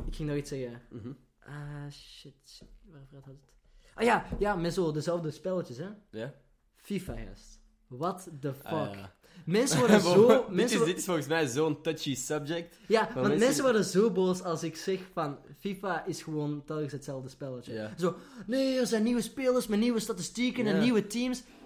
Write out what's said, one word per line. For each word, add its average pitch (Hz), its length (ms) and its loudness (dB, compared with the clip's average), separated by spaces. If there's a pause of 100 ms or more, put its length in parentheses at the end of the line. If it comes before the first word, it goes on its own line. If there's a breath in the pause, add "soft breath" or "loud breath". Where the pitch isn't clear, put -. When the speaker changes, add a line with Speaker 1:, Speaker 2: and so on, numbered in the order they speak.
Speaker 1:
ik - 80 -6
ging 151 140 -4
nog 147 80 -2
iets 143 120 -6
zeggen. 120 400 -8
Speaker 2:
Mhm. 117 220 -12 (280)
Speaker 1:
Ah, 147 520 -12
shit, - 420 -20 (140)
shit. - 200 -20 (240)
Waarover 139 240 -20
had 135 100 -20
het? 135 280 -20 (420 soft breath)
Ah 214 80 -4
ja, 226 220 4 (140)
ja, 208 160 2
met 170 180 0
zo 170 180 2
dezelfde 156 400 -2
spelletjes, 175 460 -6
hè? 165 100 -8 (240)
Speaker 2:
Ja. 113 220 -8 (420)
Speaker 1:
fifa, 180 400 -6 (140)
gast. - 300 -20 (280)
What 175 420 -6 (100)
the 139 140 -4
fuck? - 180 -16
Speaker 2:
Ah, 147 220 -2
ja. 98 200 -16 (320 loud breath)
Speaker 1:
Mensen 185 340 2
worden 214 280 8
Speaker 2:
<laughs> 175 60 6
Speaker 1:
zo, 196 140 10
Speaker 2:
Dit 262 200 8
Speaker 1:
mensen 208 280 2
Speaker 2:
is, 160 60 4
Speaker 1:
wo- 151 80 4
Speaker 2:
dit 185 80 -2
is - 80 -6
volgens 160 220 -2
mij 156 200 2
zo'n 147 340 0
touchy 151 340 -4
subject. 151 600 -6 (100)
Speaker 1:
Ja, 220 140 4
Speaker 2:
Maar 214 120 -4
Speaker 1:
want 127 140 2
Speaker 2:
mensen 208 180 4
Speaker 1:
mensen... 285 180 2
worden 220 220 4
zo 214 260 4
boos 185 320 2
als 165 200 -4
ik 160 120 -6
zeg 190 240 -4 (140)
van, 147 240 -4 (220)
"fifa 185 460 -6
is 156 180 -6
gewoon 147 420 -4
telkens 156 260 -6
hetzelfde 135 380 -10
spelletje." 127 440 -12
Speaker 2:
Ja. 107 240 -8
Speaker 1:
Zo, 185 180 0 (320 loud breath)
"Nee, 262 320 0
er 233 80 2
zijn 214 160 0
nieuwe 240 180 2
spelers 254 460 0
met 208 120 2
nieuwe 233 200 2
statistieken 226 680 -2
en 196 80 2
Speaker 2:
Ja. 196 60 2
Speaker 1:
nieuwe 220 260 4
teams." 247 360 -4 (220 loud breath)